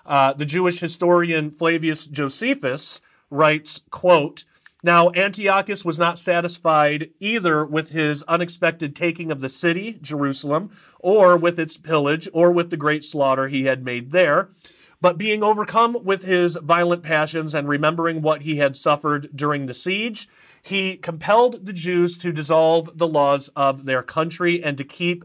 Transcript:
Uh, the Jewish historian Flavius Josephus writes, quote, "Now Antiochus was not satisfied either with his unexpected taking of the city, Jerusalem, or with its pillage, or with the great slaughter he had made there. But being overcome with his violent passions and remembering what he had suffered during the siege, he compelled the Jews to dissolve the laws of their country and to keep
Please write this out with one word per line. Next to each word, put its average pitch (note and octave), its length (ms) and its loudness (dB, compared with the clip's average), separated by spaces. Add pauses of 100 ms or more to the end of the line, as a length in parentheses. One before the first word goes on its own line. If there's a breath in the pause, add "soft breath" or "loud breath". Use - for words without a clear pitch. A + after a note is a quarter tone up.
Uh, C#3 260 4
the C#3+ 140 -4
Jewish F3 320 -2
historian E3+ 720 0
Flavius D#3+ 560 -2
Josephus D3 960 -4 (260 soft breath)
writes, D3+ 640 0
quote, E3 540 2 (400 soft breath)
"Now E3+ 300 6
Antiochus G3 720 0
was D#3+ 140 -4
not E3+ 200 0
satisfied D#3+ 1000 0
either F3+ 480 0
with D#3 240 -4
his D3+ 320 -2
unexpected E3 720 -2
taking E3+ 380 -4
of C3+ 80 -6
the C3 100 -6
city, F#3 500 -4
Jerusalem, C#3+ 680 -4 (300 soft breath)
or F#3 360 6
with E3+ 220 0
its D#3+ 180 -6
pillage, D#3 560 0
or F3 200 6
with E3+ 180 0
the F3 80 -4
great D3+ 260 -2
slaughter C3+ 440 0
he C3+ 160 -4
had B2+ 200 0
made B2 280 -8
there. F3 360 2 (520 soft breath)
But F3 180 2
being G#3+ 260 -2
overcome A3 580 0
with F#3 220 -2
his F3+ 320 2
violent F3 480 0
passions D#3 500 -2
and C#3+ 140 -2
remembering D#3+ 520 0
what D3+ 220 0
he D3+ 140 -4
had C#3 200 0
suffered D3 560 -2
during C#3+ 340 -2
the B2+ 80 -10
siege, G#3 540 -6 (320 soft breath)
he F#3+ 360 -4
compelled F#3+ 720 0
the G#3 60 -10
Jews F3 460 0
to F3 140 -4
dissolve D#3+ 640 2
the E3 80 2
laws C#3+ 480 2
of C#3 300 0
their C3 180 -2
country E3+ 580 -2
and D3 160 -4
to C#3 80 -10
keep F3 400 -6